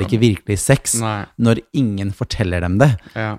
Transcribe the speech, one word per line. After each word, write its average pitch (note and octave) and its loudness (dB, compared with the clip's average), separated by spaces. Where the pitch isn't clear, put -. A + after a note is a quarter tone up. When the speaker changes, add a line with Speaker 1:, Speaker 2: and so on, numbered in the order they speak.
Speaker 1:
ikke G2 0
virkelig G#2 0
sex, - 0
Speaker 2:
Nei. G#2+ -4
Speaker 1:
når A2+ 2
ingen G2+ -2
forteller F2+ -2
dem F2+ 0
det. B2+ 4
Speaker 2:
Ja. G#2+ -6